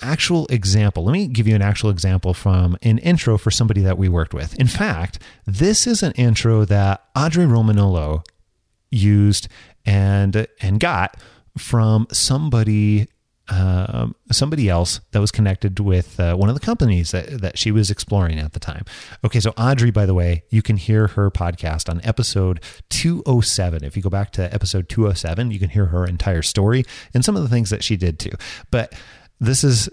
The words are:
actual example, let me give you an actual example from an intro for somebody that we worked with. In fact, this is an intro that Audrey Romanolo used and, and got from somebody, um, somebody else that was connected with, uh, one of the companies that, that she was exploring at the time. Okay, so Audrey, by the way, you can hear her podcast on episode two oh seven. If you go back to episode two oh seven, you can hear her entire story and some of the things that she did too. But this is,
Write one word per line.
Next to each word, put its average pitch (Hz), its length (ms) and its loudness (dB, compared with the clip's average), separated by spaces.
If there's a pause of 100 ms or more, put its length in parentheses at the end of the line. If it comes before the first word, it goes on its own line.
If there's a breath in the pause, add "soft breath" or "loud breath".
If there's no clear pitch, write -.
actual 160 460 -2
example, 101 560 2
let 110 80 2
me 190 160 0
give 117 180 -2
you 107 80 4
an 101 80 4
actual 104 280 0
example 92 440 0
from 90 480 2
an 113 160 2
intro 156 400 2
for - 140 0
somebody 110 300 2
that 92 140 2
we 95 120 2
worked 87 260 0
with. - 240 -8
In 233 80 2
fact, 117 540 -4 (260 loud breath)
this 156 400 0
is 233 160 0
an 170 140 0
intro 113 480 2
that 98 400 2 (100)
Audrey 160 320 2
Romanolo 101 800 2 (680)
used 104 580 2 (360 loud breath)
and, 98 600 2 (160)
and 101 180 0
got 120 380 -2 (400 loud breath)
from 110 520 2
somebody, 107 960 0 (440)
um, 92 640 -2 (180)
somebody 143 380 0
else 87 400 -2
that 104 100 0
was 104 100 0
connected 98 480 -2
with, 95 400 0
uh, 87 160 0
one 98 140 2
of 120 60 0
the 143 60 -6
companies 110 500 0
that, 104 320 -8
that - 160 -6
she 113 120 -2
was 104 200 2
exploring 90 480 -2
at 76 160 -8
the - 40 -12
time. - 280 -10 (360 loud breath)
Okay, 113 180 0
so 107 180 0
Audrey, 120 320 2
by 104 160 2
the 92 80 2
way, 87 340 0
you 110 140 2
can 107 160 0
hear 107 300 2
her 101 220 0
podcast 85 600 -4
on 85 120 -4
episode 95 580 -2 (280 loud breath)
two - 380 -2
oh 123 160 2
seven. 85 420 -4
If 69 100 -10
you 98 80 -4
go 98 60 -4
back 98 240 -4
to 90 220 -4
episode 92 340 -4
two 110 180 0
oh 101 60 0
seven, 87 380 -4
you 101 80 -6
can 92 100 -2
hear 101 160 0
her 90 220 0
entire 90 340 -2
story 110 440 0 (280 loud breath)
and 123 100 2
some 208 140 0
of 180 60 -2
the 135 80 -2
things 117 180 2
that 104 160 -4
she 104 140 -2
did 85 200 -2
too. - 140 -10 (380 loud breath)
But - 240 -4 (440 loud breath)
this 127 260 0
is, 120 280 2